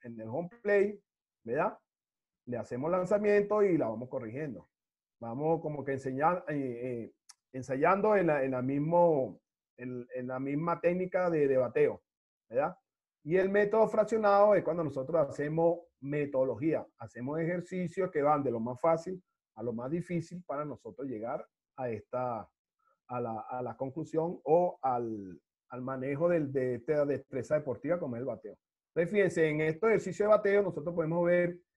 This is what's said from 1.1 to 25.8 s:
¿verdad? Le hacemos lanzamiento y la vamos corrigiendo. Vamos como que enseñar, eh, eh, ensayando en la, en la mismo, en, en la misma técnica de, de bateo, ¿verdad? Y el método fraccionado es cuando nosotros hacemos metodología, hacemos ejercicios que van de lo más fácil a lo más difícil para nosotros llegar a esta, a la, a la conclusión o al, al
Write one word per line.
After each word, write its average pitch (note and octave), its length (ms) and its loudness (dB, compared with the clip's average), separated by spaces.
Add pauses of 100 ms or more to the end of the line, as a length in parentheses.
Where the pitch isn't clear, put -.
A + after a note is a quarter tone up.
¿verdad? D3+ 340 -2 (720)
Le A#2+ 100 -4
hacemos B2+ 340 -6
lanzamiento G#3 720 2
y F3+ 140 4
la B2+ 100 0
vamos A2+ 220 -6
corrigiendo. A#2+ 580 -8 (520)
Vamos D3+ 420 -2
como D3 220 -6
que C#3 100 -4
enseñar, C#3 540 0
eh, D3+ 80 -4
eh, A#2+ 580 -6 (380)
ensayando E3 640 2
en F3+ 120 4
la, D3 160 2
en C3+ 80 0
la B2+ 100 -2
mismo, D3 800 2 (340)
en, B2 380 -10
en B2+ 140 -8
la B2+ 120 -6
misma D#3 400 -2
técnica F3+ 520 0
de, D3 160 4
de C3 100 4
bateo, B2+ 460 2 (440)
¿verdad? C#3+ 300 -2 (460)
Y D#3 120 0
el F#3+ 140 4
método G#3 380 4
fraccionado G#3+ 680 4
es F3+ 100 4
cuando E3 200 -2
nosotros C#3+ 440 0
hacemos D#3+ 520 0 (220)
metodología, C3+ 840 -2 (140)
hacemos B2 400 -8
ejercicios F3+ 720 -4
que D3 100 -2
van C#3+ 220 4
de B2 80 0
lo A#2 80 -2
más B2 200 -6
fácil E3 400 0 (360)
a G#2+ 80 -12
lo A#2 100 -4
más A#2+ 160 -6
difícil E3+ 560 -6
para C#3+ 180 -6
nosotros B2 440 -10
llegar A#2+ 360 -8 (340)
a B2+ 120 -4
esta, A#2 580 -6 (600)
a B2 120 -6
la, A2+ 200 -6 (100)
a B2+ 140 -6
la A2+ 120 -8
conclusión D#3+ 680 -6
o F3 400 2
al, A2 580 -4 (280)
al B2 120 -12